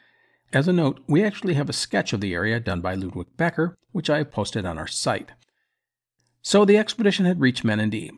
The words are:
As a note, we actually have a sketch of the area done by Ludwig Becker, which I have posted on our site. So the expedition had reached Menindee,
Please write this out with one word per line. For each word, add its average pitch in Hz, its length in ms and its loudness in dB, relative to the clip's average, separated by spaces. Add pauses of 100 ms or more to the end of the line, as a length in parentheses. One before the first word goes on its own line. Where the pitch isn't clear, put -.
(540)
As 147 160 2
a 180 40 4
note, 151 340 0
we 160 160 2
actually 196 320 -2
have 139 140 -2
a 131 40 -6
sketch - 400 -4
of 101 80 -2
the 98 120 -2
area 107 280 0
done 95 180 -4
by 92 140 -4
Ludwig 92 420 -8
Becker, 165 400 -2 (160)
which 160 180 -4
I 151 100 2
have 143 120 -6
posted 104 340 -4
on 85 120 -6
our 78 100 -8
site. - 440 -4 (1080)
So 202 220 4
the 202 140 8
expedition 208 480 0
had 175 160 2
reached 127 240 2
Menindee, 107 520 -2